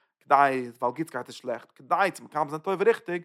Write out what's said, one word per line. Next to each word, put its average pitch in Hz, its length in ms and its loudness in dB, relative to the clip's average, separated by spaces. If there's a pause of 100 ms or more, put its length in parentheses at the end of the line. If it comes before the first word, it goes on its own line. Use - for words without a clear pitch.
(220)
געדייט, 135 600 2
ווייל 123 140 -2
גייט's 156 160 -8
גייט 123 160 -8
איז 123 80 -16
שלעכט. - 460 -10
געדייט 170 340 0
צו - 80 -16
מקבל 151 260 -4
זיין 156 120 -8
טובה, 185 240 -2
ריכטיג, 180 400 0